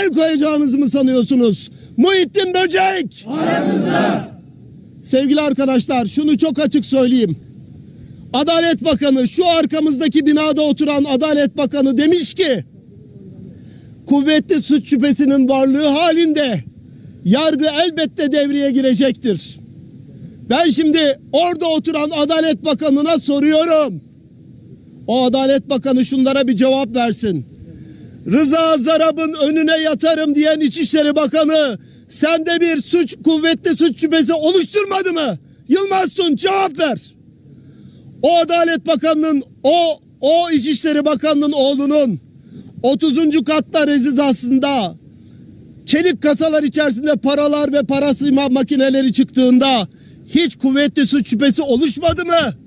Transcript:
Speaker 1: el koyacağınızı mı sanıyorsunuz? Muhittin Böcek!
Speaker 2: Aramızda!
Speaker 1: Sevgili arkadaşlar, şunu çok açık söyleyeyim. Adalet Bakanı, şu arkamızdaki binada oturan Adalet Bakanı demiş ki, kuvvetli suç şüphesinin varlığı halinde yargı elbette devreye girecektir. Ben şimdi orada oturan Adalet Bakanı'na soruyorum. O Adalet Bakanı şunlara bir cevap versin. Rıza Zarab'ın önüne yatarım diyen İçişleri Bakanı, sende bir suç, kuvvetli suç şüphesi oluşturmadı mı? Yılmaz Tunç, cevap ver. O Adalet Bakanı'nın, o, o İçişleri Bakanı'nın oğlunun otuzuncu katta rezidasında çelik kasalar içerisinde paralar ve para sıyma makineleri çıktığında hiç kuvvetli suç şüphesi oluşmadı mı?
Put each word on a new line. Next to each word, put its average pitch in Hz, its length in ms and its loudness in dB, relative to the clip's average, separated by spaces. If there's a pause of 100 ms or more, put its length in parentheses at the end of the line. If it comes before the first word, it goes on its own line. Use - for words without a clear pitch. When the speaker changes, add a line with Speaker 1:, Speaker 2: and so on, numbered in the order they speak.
Speaker 1:
el 392 60 2
koyacağınızı 302 720 0
mı 277 120 0
sanıyorsunuz? 254 800 0 (260)
Muhittin 370 580 2
Böcek! 370 760 0
Speaker 2:
Aramızda! 262 1000 -2 (720)
Speaker 1:
Sevgili 277 380 0
arkadaşlar, 269 680 0
şunu 294 320 0
çok 311 200 0
açık 294 260 0
söyleyeyim. 247 520 0 (960)
Adalet 330 520 0
Bakanı, 269 440 0
şu 359 180 0
arkamızdaki 311 800 0
binada 302 360 2
oturan 294 420 0
Adalet 285 520 0
Bakanı 277 420 0
demiş 320 360 0
ki, 262 300 -2 (1400)
kuvvetli 294 560 2
suç 277 260 0
şüphesinin 277 600 2
varlığı 269 380 2
halinde 302 800 0 (600)
yargı 294 420 2 (180)
elbette 311 480 -2
devreye 285 380 0
girecektir. 254 920 -2 (880)
Ben 311 200 2
şimdi 302 480 0 (140)
orada 339 340 0
oturan 311 440 -2
Adalet 320 540 -2
Bakanı'na 302 540 0
soruyorum. 302 840 0 (1040)
O 254 180 0
Adalet 269 460 0
Bakanı 262 340 0
şunlara 262 440 0
bir 247 80 0
cevap 262 400 0
versin. 214 500 -2 (800)
Rıza 311 520 2
Zarab'ın 311 540 0
önüne 311 480 0
yatarım 311 540 0
diyen 302 260 2
İçişleri 294 560 0
Bakanı, 302 600 0 (300)
sende 330 520 -2
bir 330 220 0
suç, 339 420 -2
kuvvetli 320 520 0
suç 302 240 0
şüphesi 311 320 0
oluşturmadı 370 800 0
mı? 285 260 -4 (300)
Yılmaz 381 440 0
Tunç, 330 280 -2
cevap 381 380 -2
ver. 294 220 -2 (1200)
O 330 140 2
Adalet 330 500 0
Bakanı'nın, 311 560 0 (200)
o, 320 380 0 (200)
o 330 300 2
İçişleri 294 540 0
Bakanı'nın 294 480 0
oğlunun 277 680 0 (600)
otuzuncu 294 640 0
katta 302 420 0
rezidasında 262 1080 0 (920)
çelik 339 360 0
kasalar 302 400 2
içerisinde 294 540 -2
paralar 285 560 0
ve 285 100 0
para 277 320 0
sıyma 277 340 0
makineleri 262 640 0
çıktığında 254 760 2 (400)
hiç 320 280 0
kuvvetli 277 500 0
suç 277 240 -2
şüphesi 262 320 0
oluşmadı 302 600 -2
mı? 330 300 0 (120)